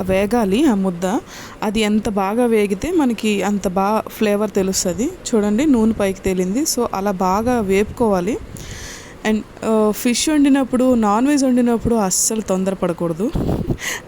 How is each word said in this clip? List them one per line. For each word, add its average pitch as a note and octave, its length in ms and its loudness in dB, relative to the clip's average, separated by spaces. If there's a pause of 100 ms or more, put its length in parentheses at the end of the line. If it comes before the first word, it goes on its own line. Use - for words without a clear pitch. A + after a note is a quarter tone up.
వేగాలి G3+ 600 2
ఆ B3+ 100 4
ముద్ద. F#3+ 320 -2 (560)
అది G#3+ 180 -2
ఎంత G#3+ 280 2
బాగా G#3 380 0
వేగితే G#3 440 0
మనకి A3+ 520 0
అంత G3+ 260 -2
బా G3 400 0
ఫ్లేవర్ G#3 420 0
తెలుస్తది. F#3+ 560 -2
చూడండి, A3 600 0
నూనె A3+ 260 4
పైకి G3 280 -2
తేలింది. F#3 400 0
So, B3 340 -2
అలా G3 160 -2
బాగా G3+ 500 0
వేపుకోవాలి. G3+ 800 0 (920)
And, G#3+ 100 2 (240)
ఆ, A3 260 2
ఫిష్ A#3+ 380 0
వండినప్పుడు, C4+ 680 4
నాన్ A3 320 2
వెజ్ C#4+ 180 2
వండినప్పుడు A#3+ 500 2
అస్సలు A3 460 0
తొందరపడకూడదు. F#3 880 -2 (760)